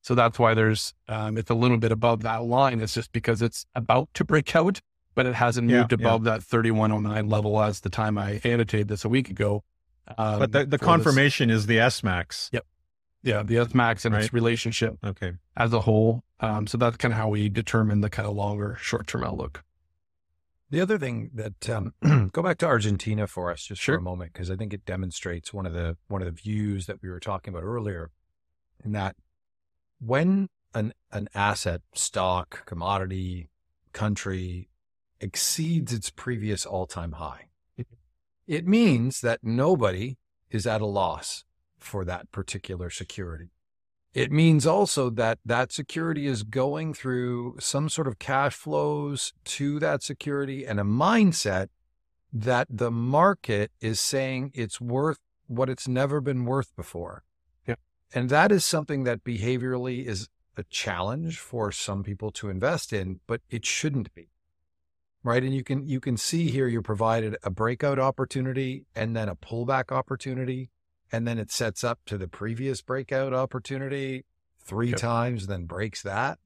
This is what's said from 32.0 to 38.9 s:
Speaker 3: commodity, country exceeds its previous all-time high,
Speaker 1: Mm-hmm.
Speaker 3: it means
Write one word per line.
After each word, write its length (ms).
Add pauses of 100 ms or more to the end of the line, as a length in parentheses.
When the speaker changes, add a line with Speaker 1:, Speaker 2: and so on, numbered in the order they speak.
Speaker 3:
commodity, 840 (420)
country 760 (520)
exceeds 720
its 160
previous 560
all-time 480
high, 360 (300)
Speaker 1:
Mm-hmm. 160 (520)
Speaker 3:
it 200
means 540